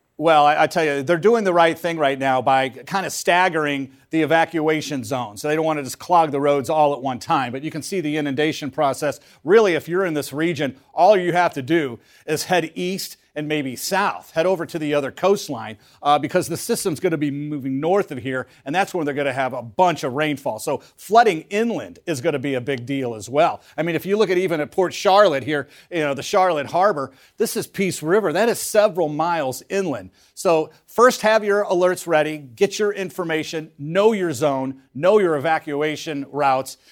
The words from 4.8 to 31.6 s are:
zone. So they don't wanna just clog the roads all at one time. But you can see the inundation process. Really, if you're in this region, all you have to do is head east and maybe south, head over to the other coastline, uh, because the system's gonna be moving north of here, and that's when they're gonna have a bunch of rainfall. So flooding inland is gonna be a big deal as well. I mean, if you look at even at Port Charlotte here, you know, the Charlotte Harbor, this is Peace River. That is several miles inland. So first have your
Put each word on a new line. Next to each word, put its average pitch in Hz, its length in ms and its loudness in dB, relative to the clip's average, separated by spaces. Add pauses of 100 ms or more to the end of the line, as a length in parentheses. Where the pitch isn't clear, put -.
zone. 110 340 -6
So 151 120 -6
they 151 80 0
don't 160 80 -2
wanna 156 180 -2
just 127 160 -12
clog 165 320 4
the 139 100 -2
roads 143 300 0
all 151 240 4
at 123 80 -8
one 131 160 -4
time. 131 320 0
But 135 140 -10
you 151 80 -8
can 151 100 -8
see 190 180 -4
the 151 160 -4
inundation 147 540 -2
process. 139 480 -2 (240)
Really, 196 320 4
if 151 140 -4
you're 185 180 -2
in 165 80 -4
this 143 180 -4
region, 147 440 -2 (180)
all 190 220 6
you 180 160 0
have 175 220 2
to 139 80 -6
do 135 360 0 (300)
is 151 160 -2
head 170 320 0
east 180 400 -8 (200)
and 151 120 -6
maybe 143 260 -4
south, 175 560 -4
head 160 160 0
over 180 180 0
to 165 140 -8
the 151 160 -2
other 135 160 0
coastline, 131 680 -2 (280)
uh, 147 160 6
because 156 260 -2
the 160 100 -6
system's 190 440 -4
gonna 170 180 0
be 143 140 -2
moving 139 480 -6
north 185 320 0
of 131 60 -8
here, 127 280 -6 (180)
and 139 80 -8
that's 185 220 -2
when 170 100 -2
they're 143 80 -2
gonna 139 200 -2
have 131 200 -2
a 127 80 -8
bunch 151 440 0
of 131 80 -4
rainfall. 139 480 -4
So 143 180 -4 (180)
flooding 208 440 2 (100)
inland 196 560 -4
is 151 140 -4
gonna 147 180 -2
be 139 160 -4
a 123 60 -2
big 120 260 -6
deal 127 300 -4
as 104 120 -14
well. 139 320 0 (160)
I 151 60 -4
mean, 165 140 -2
if 165 100 -6
you 196 100 0
look 208 140 0
at 180 80 2
even 170 220 0
at 147 100 -6
Port 175 240 -2
Charlotte 190 480 4
here, 143 240 -4 (240)
you 175 80 -4
know, 147 160 0
the 123 80 -6
Charlotte 170 460 0
Harbor, 160 420 0 (260)
this 220 200 -2
is 190 100 -4
Peace 180 380 -4
River. 180 280 2
That 208 160 2
is 202 120 -2
several 185 480 2
miles 151 600 -4
inland. 151 440 -4 (220)
So 160 360 2 (160)
first - 360 4
have 214 200 4
your 202 220 0